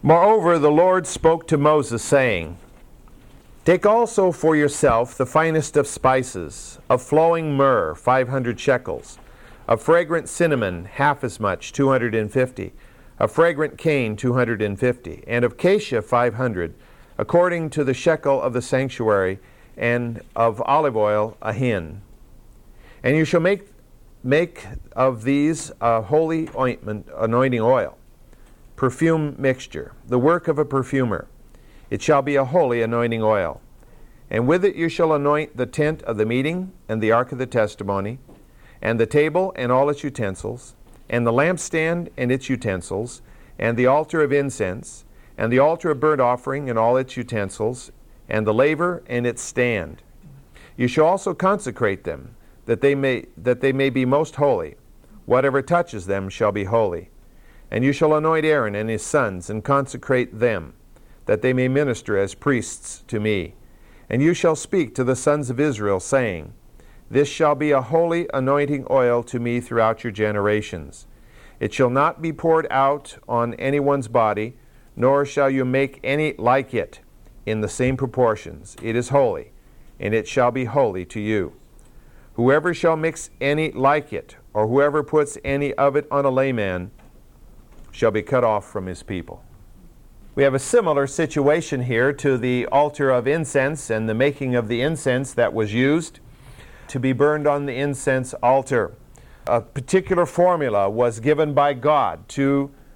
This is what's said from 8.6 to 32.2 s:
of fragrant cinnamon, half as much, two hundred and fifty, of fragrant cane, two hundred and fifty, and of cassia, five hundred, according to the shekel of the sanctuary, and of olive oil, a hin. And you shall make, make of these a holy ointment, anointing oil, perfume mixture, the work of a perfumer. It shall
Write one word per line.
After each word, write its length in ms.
of 140
fragrant 440
cinnamon, 600
half 360
as 160
much, 360
two 160
hundred 240
and 180
fifty, 400
of 120
fragrant 480
cane, 380
two 160
hundred 280
and 200
fifty, 480
and 160
of 120
cassia, 460
five 320
hundred, 400
according 520
to 140
the 100
shekel 480
of 100
the 100
sanctuary, 760
and 460
of 280
olive 340
oil, 440
a 120
hin. 480
And 160
you 80
shall 140
make, 300
make 420
of 260
these 480
a 220
holy 540
ointment, 580
anointing 460
oil, 360
perfume 640
mixture, 540
the 100
work 300
of 100
a 60
perfumer. 640
It 120
shall 200